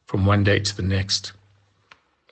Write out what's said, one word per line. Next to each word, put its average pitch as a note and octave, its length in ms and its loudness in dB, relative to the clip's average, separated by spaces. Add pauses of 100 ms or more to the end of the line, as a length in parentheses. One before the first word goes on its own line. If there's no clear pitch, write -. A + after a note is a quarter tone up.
from G2 180 0
one G2+ 200 4
day G2+ 160 4
to - 160 -6
the F#2 60 -6
next. F#2+ 500 -4 (1000)